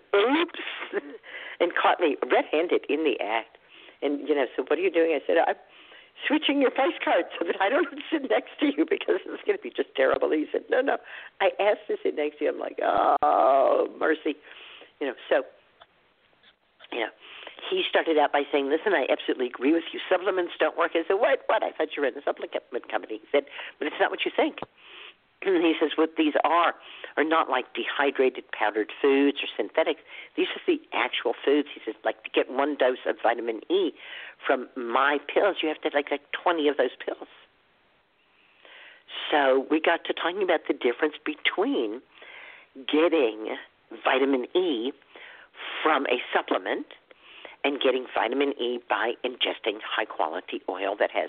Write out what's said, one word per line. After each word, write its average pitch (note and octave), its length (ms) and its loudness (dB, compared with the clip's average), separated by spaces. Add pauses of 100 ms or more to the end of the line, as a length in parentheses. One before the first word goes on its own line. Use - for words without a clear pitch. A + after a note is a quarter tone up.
(140)
oops, C#4 460 2 (320)
<laughs> - 680 -10
and - 140 2
caught - 260 4
me D3+ 160 4 (140)
red-handed E3 600 2
in D#3+ 140 0
the B2 160 0
act. G#2+ 360 -4 (460)
And, C#3+ 260 -2
you D3+ 60 4
know, C#3 120 2 (100)
"So C3 80 0
what D3 140 0
are F3 40 -4
you F#3+ 80 2
doing?" E3 240 2
I C#3 120 -2
said, F3 120 2
"I'm F3 180 2 (720)
switching C#4+ 340 2
your B3+ 100 4
place C4 320 0
card G#3 220 2 (140)
so E3+ 80 -2
that E3+ 160 -2
I G3+ 80 2
don't C#4+ 180 0 (160)
<laughs> - 60 -12
sit C4+ 180 -2
next - 320 -2
to D4+ 60 2
you - 180 2
because - 400 0
it's - 220 -12
gonna G3+ 120 0
be - 120 -10
just - 260 -6
terrible." C#3 340 2
He D#3 220 0
said, - 160 -4
"No, C4 140 2
no, C#4 160 0 (420)
I F#3+ 180 4
asked G#3+ 300 0
to G#4+ 140 -2
sit - 120 -2
next D3+ 240 -4
to D3+ 60 -4
you." D3 60 0
I'm - 80 -6
like, - 240 -10
"Oh, C3+ 1080 4 (100)
mercy." D#3 380 0 (640)
You D3 80 -4
know, A#2 60 -6 (160)
so, D3 140 2 (1500)
you B2 80 -4
know, G#2+ 100 -2 (580)
he F#3 200 -2
started D#3+ 300 2
out C#3+ 140 2
by C#3+ 180 2
saying, C#3 200 0
"Listen, D#3+ 240 0
I C#3 160 0
absolutely C#3+ 360 -2
agree B2+ 260 0
with E3 200 2
you. F3+ 160 -10
Supplements F#3 500 0
don't D#3 200 2
work." - 160 0
I E3 120 0
said, G3 140 2
"What? - 260 2
What? G#3+ 160 2
I F3+ 100 -4
thought - 240 -4
you D3 60 -2
were C3+ 60 2
in A2+ 60 -4
the C#3+ 80 -12
supplement - 680 -6
company." G#2+ 280 -6
He - 120 -20
said, C#3+ 140 2 (340)
"But C#3+ 100 -4
it's - 120 -4
not G3 100 2
what - 140 -4
you F3 100 -4
think." - 280 0
<clears throat> - 840 -20
He E3+ 360 4
says, D3+ 160 2
"What D#3+ 200 2
these D3+ 180 2 (100)
are E3 300 4 (420)
are C#3+ 80 4
not D#3+ 240 2
like B2+ 260 0
dehydrated C3+ 800 0
powdered G#2+ 480 -2
foods C#3 420 4
or - 140 -4
synthetics. D3+ 440 0 (360)
These F3 200 0
are - 100 -14
the E3 140 2 (120)
actual A#2 420 -2 (100)
foods." C#3+ 300 4
He - 100 -16
says, A2 100 -8 (100)
"Like, - 200 -4
to - 60 -14
get - 200 0
one C#3 260 -2
dose B2+ 300 2
of - 160 -2
vitamin A#2 380 0 (100)
E F3+ 220 2 (540)
from B2+ 300 0
my C3 420 2 (140)
pills, F#3 300 2
you D#3 60 0
have D3+ 140 -4
to D#3 60 -2
have, C#3+ 60 -6
like, C#3+ 160 0
like C#3+ 120 -4 (100)
twenty E3 360 0
of C#3+ 80 0
those C3 180 0 (100)
pills." - 240 -8 (2000)
So C3+ 400 4
we D#3 100 2
got E3+ 260 2
to F3 60 -2
talking F3+ 300 -2
about F3 260 0
the D3+ 60 0
difference C3+ 400 -2 (100)
between D3+ 800 -2 (840)
getting C3 680 2 (480)
vitamin C3+ 400 2 (120)
E C#3 360 0 (920)
from C#3 240 2
a B2 140 0 (120)
supplement C3+ 540 -2 (800)
and C#3 160 -2
getting B2+ 340 2
vitamin C3 460 0
E A#2+ 180 -2 (100)
by A2+ 240 0 (120)
ingesting A2+ 600 -4
high-quality F#2 840 -6
oil G2 300 -2
that G2 120 2
has E2 180 -2